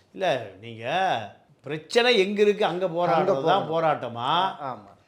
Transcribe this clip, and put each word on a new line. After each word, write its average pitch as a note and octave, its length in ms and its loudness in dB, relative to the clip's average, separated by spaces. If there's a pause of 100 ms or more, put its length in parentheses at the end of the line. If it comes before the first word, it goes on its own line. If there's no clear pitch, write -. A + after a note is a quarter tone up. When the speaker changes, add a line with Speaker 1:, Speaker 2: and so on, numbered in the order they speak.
(120)
Speaker 1:
இல்ல, D3 380 -2 (100)
நீங்க B2 580 -4 (440)
பிரச்சனை A3+ 560 0
எங்க G3+ 240 2
இருக்கு G#3 220 4
அங்க F3+ 220 -2
போராடுறது F3 240 0
Speaker 2:
அங்க C#3+ 300 2
Speaker 1:
தான் E3 280 2
Speaker 2:
போராட்டம். D3+ 480 -2
Speaker 1:
போராட்டமா? D#3+ 360 0 (100)
Speaker 2:
ஆமா. A#2+ 300 -12 (160)